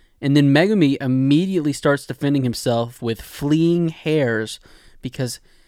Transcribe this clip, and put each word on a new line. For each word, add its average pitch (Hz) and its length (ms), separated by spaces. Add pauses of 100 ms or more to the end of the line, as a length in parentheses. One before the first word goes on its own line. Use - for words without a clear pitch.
(220)
And 135 140
then 143 180
Megumi 165 480
immediately 143 720
starts 143 320
defending 143 380
himself 117 580
with 113 200
fleeing 165 680
hairs 127 680 (420)
because 127 380 (280)